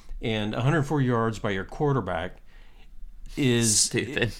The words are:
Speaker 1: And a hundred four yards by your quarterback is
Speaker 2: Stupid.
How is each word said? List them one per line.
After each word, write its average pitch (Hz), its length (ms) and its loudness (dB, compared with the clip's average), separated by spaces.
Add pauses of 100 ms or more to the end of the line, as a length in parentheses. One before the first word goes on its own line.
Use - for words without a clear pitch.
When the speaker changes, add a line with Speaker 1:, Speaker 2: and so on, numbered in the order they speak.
(220)
Speaker 1:
And 110 320 0
a 120 80 -2
hundred 156 220 4
four 147 180 2
yards 113 380 2
by 110 100 -2
your 95 160 0
quarterback 95 720 0 (1000)
is 120 420 4
Speaker 2:
Stupid. 120 600 0